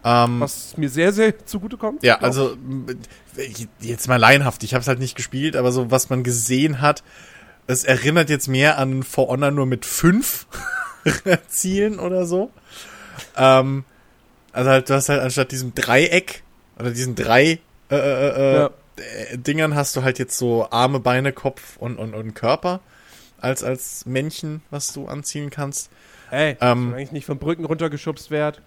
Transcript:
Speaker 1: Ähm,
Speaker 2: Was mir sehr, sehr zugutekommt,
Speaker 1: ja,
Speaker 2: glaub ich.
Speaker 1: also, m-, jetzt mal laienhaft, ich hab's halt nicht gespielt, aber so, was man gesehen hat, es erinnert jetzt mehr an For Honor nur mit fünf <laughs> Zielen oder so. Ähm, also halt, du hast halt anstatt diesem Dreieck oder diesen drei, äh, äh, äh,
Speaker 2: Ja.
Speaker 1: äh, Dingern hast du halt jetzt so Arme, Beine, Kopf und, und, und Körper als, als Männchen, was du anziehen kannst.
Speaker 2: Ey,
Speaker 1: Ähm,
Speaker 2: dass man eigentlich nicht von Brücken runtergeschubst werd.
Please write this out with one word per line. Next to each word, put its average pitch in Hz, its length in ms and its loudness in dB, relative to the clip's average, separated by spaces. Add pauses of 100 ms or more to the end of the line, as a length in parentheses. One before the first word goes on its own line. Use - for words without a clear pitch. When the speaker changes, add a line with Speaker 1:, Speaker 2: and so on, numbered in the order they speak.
Speaker 1:
Ähm, 120 380 4
Speaker 2:
Was - 360 -6
mir 147 120 -2
sehr, 165 240 2
sehr 214 320 0
zugutekommt, 214 580 -8
Speaker 1:
ja, 120 140 8
Speaker 2:
glaub - 40 -6 (100)
ich. 131 60 -2
Speaker 1:
also, 127 160 0
m-, 123 320 -10 (920)
jetzt 117 300 -6
mal 127 80 6
laienhaft, 127 460 6
ich 113 100 -6
hab's 123 140 0
halt 127 120 0
nicht 131 160 -6
gespielt, 139 400 -6
aber 127 160 2
so, 123 200 0
was 131 180 2
man 127 140 0
gesehen 127 580 0
hat, 147 220 0 (680)
es 127 140 -2
erinnert 143 460 2
jetzt 143 180 0
mehr 143 300 4
an 131 260 -2
For - 240 0
Honor 139 240 0
nur 139 140 0
mit 127 200 -4
fünf - 600 0 (560)
<laughs> - 240 -2 (200)
Zielen 196 520 -2
oder 180 260 -2
so. 180 260 -2 (840)
Ähm, 131 480 6 (720)
also 127 160 0
halt, 131 200 4
du 139 40 4
hast 139 160 0
halt 143 120 2
anstatt 131 300 -2
diesem 127 240 -8
Dreieck 165 680 2 (360)
oder 120 120 -4
diesen 123 240 -4
drei, 143 440 4 (320)
äh, 135 40 2
äh, - 20 2
äh, 135 580 2
Speaker 2:
Ja. 147 140 4 (640)
Speaker 1:
äh, 123 60 -10
Dingern 147 380 -2
hast 143 220 -2
du 131 60 -2
halt 131 160 0
jetzt - 180 -6
so 117 340 0
Arme, 127 300 2
Beine, 131 320 0
Kopf - 440 -8
und, 120 200 -10
und, 110 160 -10
und 110 220 -10
Körper 180 440 -2 (640)
als, 131 220 -4
als - 420 -8
Männchen, 151 560 -6 (100)
was 143 220 -8
du 139 140 -12
anziehen 143 420 -10
kannst. 143 400 -8 (420)
Speaker 2:
Ey, 147 200 0
Speaker 1:
Ähm, 120 80 -10
Speaker 2:
dass 123 180 4
man 120 160 -2
eigentlich 135 180 -10
nicht 147 140 -10
von 139 120 -6
Brücken 165 280 -4
runtergeschubst 156 680 -6
werd. 151 360 -4